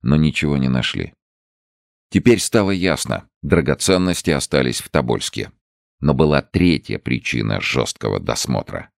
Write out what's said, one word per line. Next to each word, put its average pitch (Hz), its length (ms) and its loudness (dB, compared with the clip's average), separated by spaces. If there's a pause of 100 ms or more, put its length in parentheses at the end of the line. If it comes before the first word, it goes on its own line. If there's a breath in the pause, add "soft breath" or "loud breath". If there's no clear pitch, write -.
Но 64 120 2
ничего 76 420 0
не 65 120 0
нашли. 57 460 -4 (920)
Теперь 110 300 4
стало 98 320 2
ясно, 85 580 -2 (140)
драгоценности 85 880 2
остались 67 500 0
в - 100 -16
Тобольске. 58 600 -2 (480)
Но 71 160 2
была 73 260 2
третья 82 600 0
причина 55 600 -4
жесткого 52 600 -4
досмотра. - 800 -6